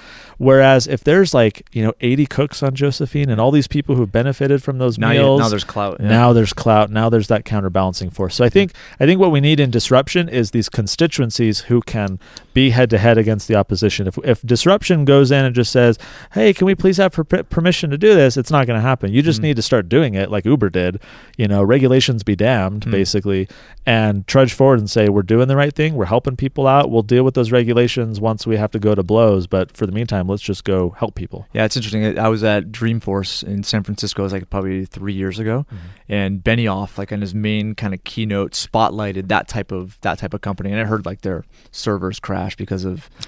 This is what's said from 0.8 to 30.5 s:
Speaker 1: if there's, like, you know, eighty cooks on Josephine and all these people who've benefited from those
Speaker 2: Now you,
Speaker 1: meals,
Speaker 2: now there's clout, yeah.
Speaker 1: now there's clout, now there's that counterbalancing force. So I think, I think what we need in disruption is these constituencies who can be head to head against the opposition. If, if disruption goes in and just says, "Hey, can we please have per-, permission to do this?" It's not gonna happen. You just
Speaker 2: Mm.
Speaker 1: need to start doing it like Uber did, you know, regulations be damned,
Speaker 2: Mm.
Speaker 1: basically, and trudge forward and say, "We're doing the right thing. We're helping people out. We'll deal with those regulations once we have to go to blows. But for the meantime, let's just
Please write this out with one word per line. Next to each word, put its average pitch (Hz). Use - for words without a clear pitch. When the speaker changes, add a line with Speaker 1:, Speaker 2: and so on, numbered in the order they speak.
Speaker 1:
if 135
there's, 170
like, 113
you 110
know, 113
eighty 131
cooks -
on 135
Josephine 139
and 107
all 123
these 147
people 143
who've 113
benefited 139
from 131
those 123
Speaker 2:
Now 113
you, 139
Speaker 1:
meals, 135
Speaker 2:
now 113
there's 104
clout, 101
yeah. 101
Speaker 1:
now 117
there's 110
clout, 107
now 110
there's 113
that 107
counterbalancing 95
force. 92
So 123
I 120
think, 196
I 139
think 185
what 185
we 147
need 147
in 139
disruption 135
is 117
these 113
constituencies 113
who 120
can 101
be 127
head 123
to 113
head 113
against 107
the 110
opposition. 101
If, 92
if -
disruption 156
goes 139
in 139
and 123
just 120
says, 120
"Hey, 208
can 185
we 190
please 190
have 190
per-, 170
permission 170
to 143
do 208
this?" 135
It's 135
not 139
gonna 113
happen. 120
You 131
just 151
Speaker 2:
Mm. -
Speaker 1:
need 151
to 113
start 101
doing 127
it 95
like 101
Uber 113
did, 90
you 110
know, 101
regulations 127
be 104
damned, 104
Speaker 2:
Mm. 117
Speaker 1:
basically, 98
and 107
trudge 135
forward 135
and 104
say, 110
"We're 101
doing 113
the 135
right 143
thing. 156
We're 110
helping 135
people 135
out. 139
We'll 113
deal 120
with 131
those 117
regulations 117
once 110
we 113
have 107
to 110
go 104
to 95
blows. 101
But 92
for 110
the 92
meantime, 104
let's 101
just -